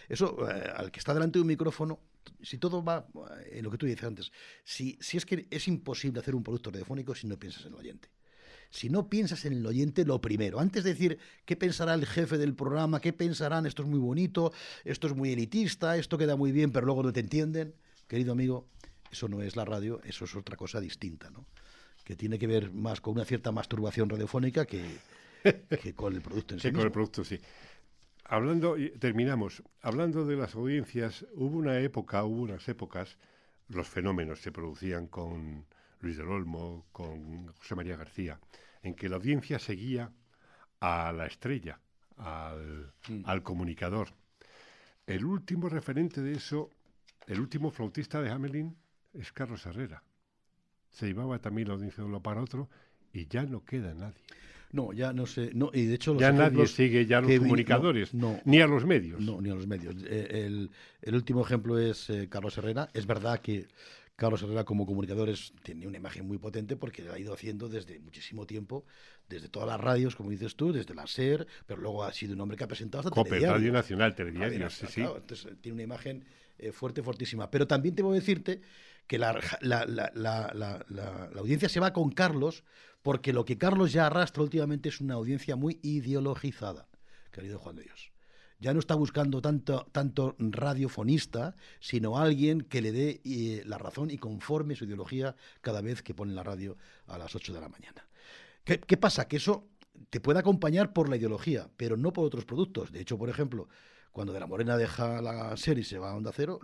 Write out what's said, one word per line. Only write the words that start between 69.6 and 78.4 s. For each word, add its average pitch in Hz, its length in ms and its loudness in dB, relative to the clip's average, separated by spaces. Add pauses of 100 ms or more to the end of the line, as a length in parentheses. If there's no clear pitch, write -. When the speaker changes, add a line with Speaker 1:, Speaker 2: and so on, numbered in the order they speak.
Speaker 1:
las 113 120 -4
radios, 123 360 2
como 101 140 -8
dices 104 260 -6
tú, 165 160 2
desde 101 220 -4
la 76 140 -12
ser, 143 400 0 (180)
pero 98 160 -10
luego 104 220 -4
ha 101 100 -6
sido 101 200 -6
un 95 80 -6
hombre 101 160 -6
que 127 60 -6
ha 113 40 -6
presentado 107 320 -6
hasta 170 120 -2
Speaker 2:
cope, 113 200 6
Speaker 1:
telediario. 104 260 6
Speaker 2:
Radio 113 160 6
Nacional, 110 380 4
Speaker 1:
Radio 92 140 -4
Speaker 2:
telediario, 98 340 -2
Speaker 1:
Nacional, 85 120 -2 (180)
Speaker 2:
sí, - 40 -12
sí. 113 80 -2
Speaker 1:
claro, 156 160 -2
entonces, 107 340 -14
eh, 98 100 -16
tiene 117 120 -10
una 113 100 -6
imagen... 131 420 -10 (320)
Eh, 107 140 -8
fuerte, 131 320 -6
fortísima. 113 480 -4
Pero 139 160 4
también 151 280 2
te 196 80 2
voy 190 140 4
a - 20 4
decirte 190 420 0 (460)